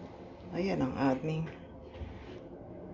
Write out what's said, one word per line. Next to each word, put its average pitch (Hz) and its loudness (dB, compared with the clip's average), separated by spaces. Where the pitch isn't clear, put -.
Ayan 175 4
ang 127 4
ating, 139 4